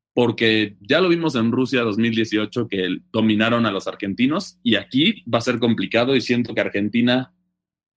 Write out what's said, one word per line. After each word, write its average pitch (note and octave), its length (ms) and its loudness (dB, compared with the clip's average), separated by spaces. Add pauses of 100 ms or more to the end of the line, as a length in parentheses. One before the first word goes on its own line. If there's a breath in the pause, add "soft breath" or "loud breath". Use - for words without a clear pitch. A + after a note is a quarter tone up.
(140)
porque A2 640 2
ya C3+ 220 0
lo F#3 80 2
vimos E3+ 260 0
en A#2 160 2
Rusia C3 300 0
dos A2 160 0
mil A2+ 160 0
dieciocho, A2 540 -2
que G2 180 -2
el-, F2+ 160 -4 (100)
dominaron A2+ 540 2
a G#2+ 60 0
los F#2+ 160 -6
argentinos, A2+ 760 -4
y A2+ 120 2
aquí C#3+ 560 -2
va A#2 80 2
a A#2 100 -2
ser A#2+ 80 -2
complicado, A2+ 580 0
y B2 60 2
siento A#2+ 320 -2
que G#2+ 80 -2
Argentina A#2+ 720 -2 (640)